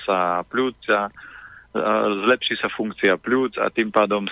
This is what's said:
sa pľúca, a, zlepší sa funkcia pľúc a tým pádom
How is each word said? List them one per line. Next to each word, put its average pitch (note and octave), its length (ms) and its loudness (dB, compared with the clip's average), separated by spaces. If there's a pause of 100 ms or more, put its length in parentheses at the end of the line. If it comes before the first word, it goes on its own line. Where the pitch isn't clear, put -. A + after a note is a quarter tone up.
sa F#2+ 100 2 (300)
pľúca, A2+ 640 0
a, - 0 - (1120)
zlepší A#2+ 380 0
sa G#2+ 80 -2
funkcia G2+ 480 0
pľúc B2+ 400 0
a G#2+ 100 0
tým G#2+ 220 -2
pádom G#2 400 2